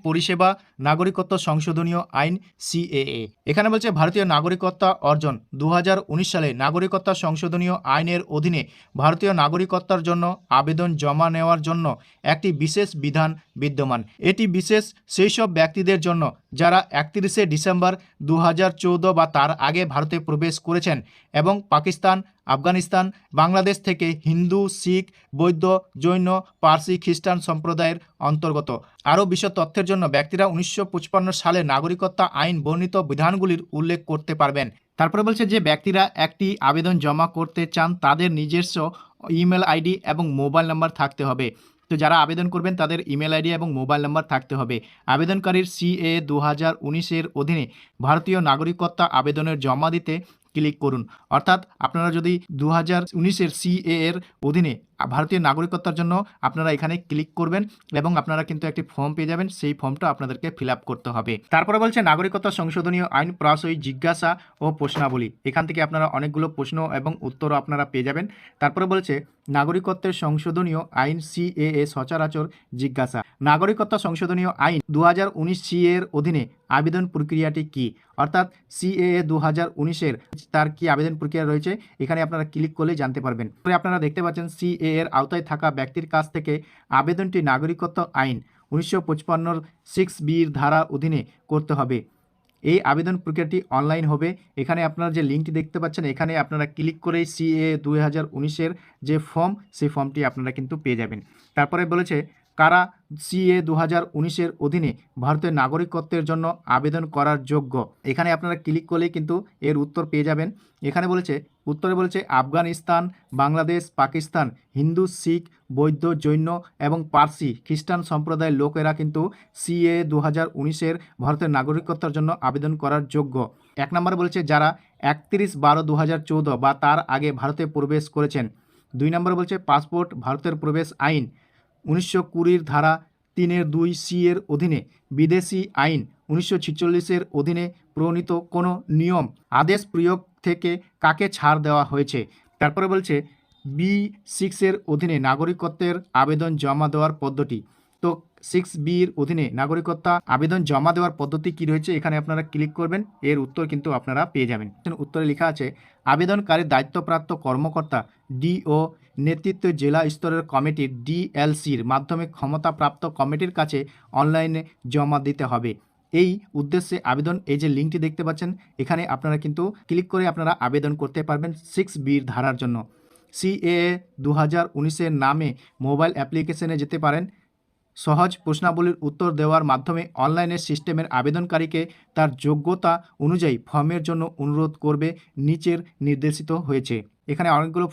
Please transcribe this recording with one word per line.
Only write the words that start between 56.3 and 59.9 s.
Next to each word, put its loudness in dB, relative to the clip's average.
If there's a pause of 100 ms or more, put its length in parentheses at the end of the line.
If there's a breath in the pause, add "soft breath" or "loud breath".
আপনারা 0
এখানে -2 (140)
ক্লিক -2
করবেন 0 (380 soft breath)
এবং 0 (100)
আপনারা -2
কিন্তু -6
একটি -4
ফর্ম -4
পেয়ে -2
যাবেন, -2 (120)
সেই -2
ফর্মটা -4